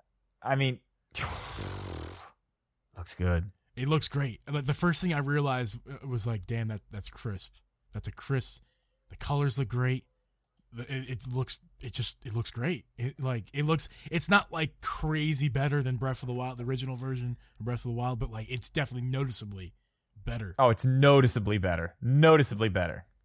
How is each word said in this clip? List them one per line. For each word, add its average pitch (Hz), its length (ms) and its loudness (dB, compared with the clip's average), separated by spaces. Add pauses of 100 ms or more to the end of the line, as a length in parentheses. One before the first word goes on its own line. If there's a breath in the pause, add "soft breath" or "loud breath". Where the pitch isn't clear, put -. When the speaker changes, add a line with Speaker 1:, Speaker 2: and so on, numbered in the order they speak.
(420)
Speaker 1:
I 135 140 0
mean, 135 220 2 (380)
<sighs> - 1800 -12
looks - 180 -14
good. 90 360 0 (240)
Speaker 2:
It 131 140 -4
looks 156 180 2
great. 139 340 -2 (100)
Like, 143 160 -4
the 147 80 2
first 175 260 0
thing 180 140 0
I 147 40 0
realized, 135 600 0 (120)
uh, 139 160 -14
was 120 200 -2
like, 110 200 -4
"Damn, 117 220 -2
that, 107 220 -6
that's 101 180 -10
crisp. - 460 -10 (400)
That's 107 120 -8
a 101 60 -6
crisp." - 500 -4 (460)
The - 80 -16
colors 143 420 0
look 131 100 0
great. 127 360 0 (680)
The, 117 80 -10
it, 131 260 -8
it 123 180 -6
looks, 127 320 -4 (220)
it 113 120 -12
just, - 340 -4
it 107 100 -6
looks 117 140 -2
great. 131 340 -4 (140)
It, 127 200 -6
like, 127 260 -4 (100)
it 143 100 -2
looks, 156 240 0 (220 loud breath)
it's 165 180 0
not, 202 240 4
like, 160 300 -4
crazy 151 680 0
better 135 340 2
than 127 140 0
Breath 131 260 -4
of 127 40 -6
the 123 80 -4
Wild, 127 240 -6
the 120 60 -6
original 131 320 -4
version 123 420 -4 (200)
of 107 60 -8
Breath 120 160 -2
of - 40 -8
the 123 80 -4
Wild, 120 260 -2
but, 104 120 -2
like, 110 200 -8
it's 120 180 -4
definitely 127 400 -4
noticeably 110 640 -4 (500)
better. 110 360 -6
Speaker 1:
Oh, 131 100 8
it's 117 160 2
noticeably 127 760 6
better. 87 440 0
Noticeably 135 680 8
better. 90 380 -2 (180)